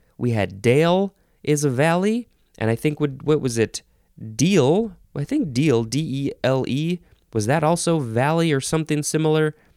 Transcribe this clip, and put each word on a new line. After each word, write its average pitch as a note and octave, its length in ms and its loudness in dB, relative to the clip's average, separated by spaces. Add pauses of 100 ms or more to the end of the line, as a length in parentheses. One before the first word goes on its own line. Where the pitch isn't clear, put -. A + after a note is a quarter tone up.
(180)
we B2 140 -2
had G2 300 -2
dale E3+ 520 2 (280)
is D3 220 0
a D3 60 2
valley, F3 580 0 (300)
and A2 120 -2
I A2+ 60 2
think, D3+ 240 -2
what, C#3 240 -4
what D3 160 2
was B2+ 180 -2
it? A2 240 0 (540)
Deal, F3 640 2 (180)
I C#3+ 80 -4
think A#3+ 300 -4
deal, A#2+ 320 2
D A#2 140 -4
E C#3 320 -4 (120)
L C3 240 0
E, D#3+ 320 -2 (320)
was G#2+ 140 -2
that D3+ 180 0
also E3 360 0
valley C#3+ 520 0
or C3+ 80 2
something D3+ 440 -2
similar? D#3 520 0 (220)